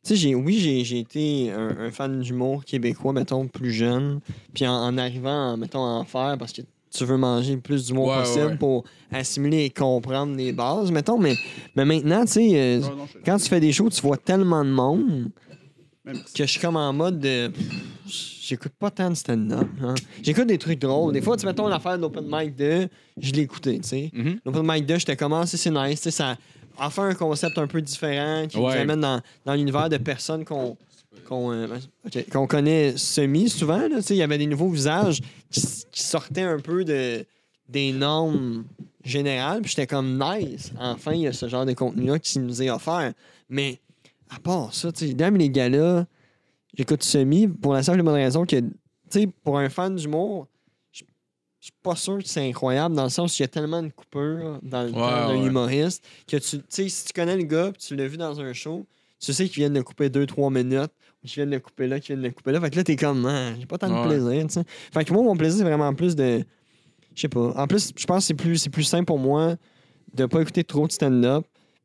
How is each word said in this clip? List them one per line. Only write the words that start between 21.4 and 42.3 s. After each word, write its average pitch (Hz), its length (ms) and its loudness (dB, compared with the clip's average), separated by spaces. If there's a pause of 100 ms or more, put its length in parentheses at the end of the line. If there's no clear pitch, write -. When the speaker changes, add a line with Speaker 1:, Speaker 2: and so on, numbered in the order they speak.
Speaker 1:
mettons, 196 220 0
l'affaire 180 320 0
d'open 156 280 -4
mic 151 280 -4
de, 156 320 2 (320)
je 135 140 -4
l'ai 147 80 2
écouté, 135 400 -2
tu - 80 -10
sais. 139 240 -4
Speaker 4:
Mhm. 156 320 -2
Speaker 1:
L'open 139 200 0
mic 160 220 2
de, 160 100 2
j'étais 151 200 -2
comme, « 147 160 0
Ah, 175 120 2
c'est, 170 120 -4
c'est 170 120 0
nice », 147 320 0
tu - 20 -10
sais, 165 80 -2
ça 131 260 -2 (420)
offre 147 200 -4
un 196 160 0
concept 160 420 -2
un 156 100 0
peu 160 140 -2
différent 151 680 -4
qui 151 100 -6
nous 117 100 2
Speaker 4:
Ouais. 131 100 2
Speaker 1:
amène 151 240 0
dans, 135 180 0 (260)
dans 139 100 -2
l'univers 147 340 0
de 151 80 0
personnes 151 480 -4
qu'on, 131 320 -6 (500)
qu'on, 123 240 -4
euh, 113 160 -4 (380)
ok, 127 260 -6
qu'on 135 140 2
connaît 147 520 2
semi 147 520 2
souvent, 165 300 0 (100)
là, 302 80 0
tu 214 60 0
sais, 208 120 0
il 190 40 4
y - 40 4
avait 147 140 2
des 147 80 0
nouveaux 151 240 0
visages 156 500 2 (300)
qui - 100 -2
s-, - 320 -4
qui - 120 -6
sortaient 165 400 -2
un 165 160 0
peu 175 260 -2
de, 127 400 -2 (420)
des 135 260 0
normes 139 720 0 (400)
générales, 143 580 -2
puis 196 100 -6
j'étais 135 160 -2
comme, « 131 360 -2 (160)
Nice, 143 400 -8
enfin, 123 340 -4
il 170 80 0
y 156 60 0
a 123 60 -2
ce 120 160 -8
genre 127 160 -2
de 131 80 0
contenu-là 127 460 0
qui - 200 -4